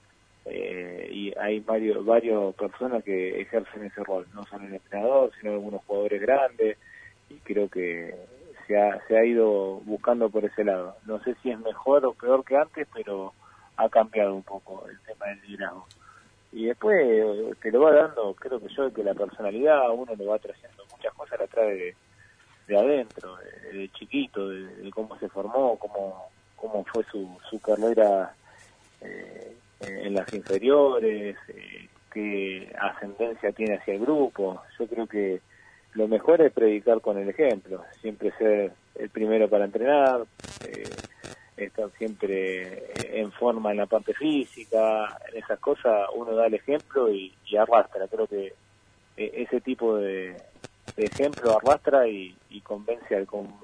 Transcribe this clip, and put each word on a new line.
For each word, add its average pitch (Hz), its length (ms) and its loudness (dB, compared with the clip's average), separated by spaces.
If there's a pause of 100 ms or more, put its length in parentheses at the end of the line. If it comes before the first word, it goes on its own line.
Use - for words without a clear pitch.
(440)
eh, 90 680 -10
y 101 260 -8
hay 107 220 -2
varios, 107 440 -2
varios 110 520 2
personas 113 480 -6
que 92 360 -4
ejercen 104 440 -6
ese 101 180 -10
rol, 95 320 -6
no 101 100 -14
solo 98 220 -16
el 98 80 -14
entrenador, 117 560 2 (100)
sino 107 120 -6
algunos 101 320 -8
jugadores 101 360 -2
grandes, 117 580 0 (520)
y 143 60 -20
creo 101 340 -4
que 87 460 -6 (500)
se 104 100 0
ha, 101 300 2
se 110 100 4
ha 113 80 8
ido 104 600 2
buscando 110 440 0
por 104 160 -2
ese 104 200 -2
lado. 92 320 -2 (100)
No 107 160 -8
sé 127 180 -4
si 127 120 -4
es 110 80 -8
mejor 131 440 2
o 123 100 0
peor 131 300 2
que 131 120 0
antes, 151 360 -2
pero 98 400 -8 (440)
ha 110 120 2
cambiado 110 460 2
un 95 80 -8
poco 98 460 -16
el 104 140 -20
tema 104 240 -14
del 101 160 -10
liderazgo. 98 440 -12 (680)
Y 113 140 -4
después, 202 380 2
eh, 110 560 2
te 110 100 -6
lo 117 100 6
va 156 120 10
dando, 147 420 4
creo 127 240 -6
que - 160 -14
yo, 135 180 -2
que 110 120 -4
la 98 80 0
personalidad, 113 760 2
uno 120 240 -4
le 101 100 -8
va 104 140 0
trayendo - 520 -18
muchas - 220 -8
cosas, - 260 -12
la 98 100 -4
trae 107 260 0
de, 90 220 -8 (680)
de 104 120 2
adentro, 110 580 0
de, 95 420 -16
de 98 120 -8
chiquito, 107 580 -6
de, 95 140 -10 (140)
de 98 140 -16
cómo 110 280 -10
se 104 100 -8
formó, 113 500 0
cómo, 98 520 -8 (240)
cómo 107 300 -6
fue 113 260 -2
su, 92 280 -10 (120)
su 110 100 -8
carrera, 104 760 2 (680)
eh, 92 520 -16 (260)
en 101 340 -8
las 92 180 -4
inferiores, 110 1040 2 (120)
eh, 95 400 -18 (220)
qué 98 680 -6
ascendencia 101 720 -4
tiene 107 240 -2
hacia 98 180 -4
el 101 60 -4
grupo. 117 600 0 (160)
Yo 117 80 -4
creo 110 200 -6
que 98 340 -2 (520)
lo 107 160 0
mejor 151 320 6
es 147 120 8
predicar 110 500 4
con 104 160 -2
el 98 100 -4
ejemplo, 95 560 -2 (160)
siempre 104 380 -4
ser 104 340 4 (220)
el 104 160 -10
primero 107 400 2
para 101 160 4
entrenar, 127 580 4 (420)
eh, - 220 -12 (680)
estar 101 400 -6
siempre 95 880 -4 (340)
en 107 140 -4
forma 113 380 0
en 104 80 -2
la 101 80 0
parte 107 260 0
física, 110 1080 0 (140)
en 113 100 -10
esas 107 160 -4
cosas 110 560 2
uno 113 200 -4
da 113 140 6
el 107 60 -2
ejemplo 135 560 0
y, 95 240 -4 (120)
y 104 100 -2
arrastra. 104 520 4
Creo 110 180 -2
que, 98 260 -6 (640)
eh, 107 180 -6
ese 120 280 -2
tipo 117 340 0
de, 95 400 -4 (600)
de 110 80 0
ejemplo 120 520 2
arrastra 135 520 4
y, 95 280 -8 (140)
y 104 100 -16
convence 107 560 -6
al 98 80 -2
com-, 104 400 -10